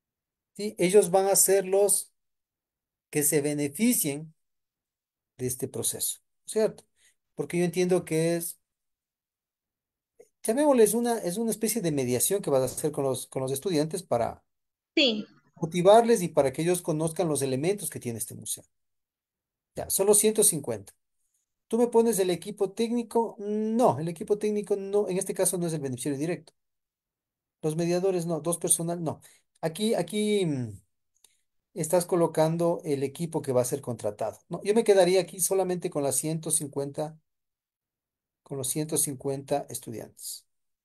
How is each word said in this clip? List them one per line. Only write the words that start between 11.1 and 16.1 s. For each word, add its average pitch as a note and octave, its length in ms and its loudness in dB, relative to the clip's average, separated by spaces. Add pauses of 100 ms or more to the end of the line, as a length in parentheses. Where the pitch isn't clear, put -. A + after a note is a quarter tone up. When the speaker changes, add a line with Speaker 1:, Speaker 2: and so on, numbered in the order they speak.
Speaker 1:
es F3 180 -4
una A3+ 140 -2
especie A3 300 -2
de E3+ 120 0
mediación C3 480 0
que E3 80 -4
vas C3+ 120 4
a C3 40 0
hacer D3 260 -4
con D3 140 -4
los, C3 220 -4
con - 140 -6
los C3 120 -2
estudiantes D#3+ 500 -2
para A#2 400 -2 (520)
Speaker 2:
Sí. A3+ 300 0 (300)
Speaker 1:
motivarles G3 680 4